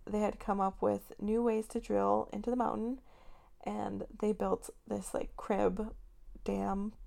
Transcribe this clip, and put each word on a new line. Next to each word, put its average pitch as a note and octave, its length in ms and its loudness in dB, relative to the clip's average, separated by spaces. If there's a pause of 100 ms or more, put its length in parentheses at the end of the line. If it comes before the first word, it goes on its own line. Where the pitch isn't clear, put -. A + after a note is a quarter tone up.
they G#3 140 0
had G#3 180 0
come G3+ 220 0
up F#3+ 200 0
with G#3 400 2
new G#3+ 220 2
ways A3 260 2
to A#3 120 -2
drill G3+ 520 4
into G#3 180 -2
the B3 60 2
mountain, A#3+ 440 0 (640)
and G3+ 420 -4 (140)
they G#3+ 120 4
built - 380 0 (160)
this, G3+ 260 -4
like, - 240 -2
crib G3+ 560 2 (520)
dam G3 480 0 (140)